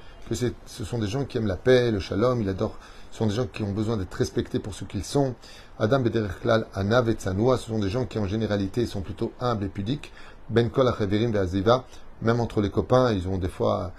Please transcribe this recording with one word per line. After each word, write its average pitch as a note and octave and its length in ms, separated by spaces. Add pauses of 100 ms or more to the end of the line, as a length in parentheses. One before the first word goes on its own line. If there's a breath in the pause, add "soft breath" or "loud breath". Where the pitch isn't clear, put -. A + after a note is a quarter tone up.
(280 loud breath)
que A#2 60
c'est, A#2 200 (100)
ce - 200
sont A#2+ 140
des G#2+ 80
gens B2+ 200
qui - 100
aiment A2 100
la F#2 100
paix, B2 340
le G#2 100
shalom, A#2 400
il G2+ 80
adore, F#2+ 300 (320 loud breath)
ce - 80
sont A2+ 80
des G2+ 80
gens A#2+ 120
qui - 160
ont G2+ 100
besoin G#2+ 260
d'être F#2+ 160
respectés A#2 440
pour G2 160
ce - 100
qu'ils G2+ 200
sont. C#3 300 (440 loud breath)
Adam A2+ 220
bederech G#2+ 400
klal A2+ 340
anav A2 360
et - 20
tzanoua, A2 460
ce - 80
sont A2 120
des G2 120
gens A#2+ 160
qui, - 120
en G#2 80
généralité, G2+ 600
sont G2+ 160
plutôt A2+ 380
humbles A#2 240
et G2 40
pudiques. G#2 440 (360 loud breath)
Ben A2+ 220
kol C3 180
hachaverim G#2+ 420
ve'aziva, G2+ 540 (380 loud breath)
même A#2 180
entre A2 200
les G2+ 100
copains, B2 420
ils F#2 160
ont F#2+ 100
des F2+ 100
fois, G2 500